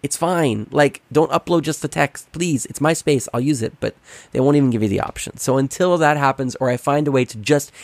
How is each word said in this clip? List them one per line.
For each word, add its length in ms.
It's 160
fine. 540
Like, 400
don't 220
upload 300
just 200
the 60
text, 420
please. 360
It's 140
my 120
space. 420
I'll 60
use 220
it, 180
but 160
they 80
won't 180
even 140
give 100
you 80
the 120
option. 380
So 200
until 400
that 180
happens, 380
or 160
I 60
find 320
a 40
way 120
to 120
just 360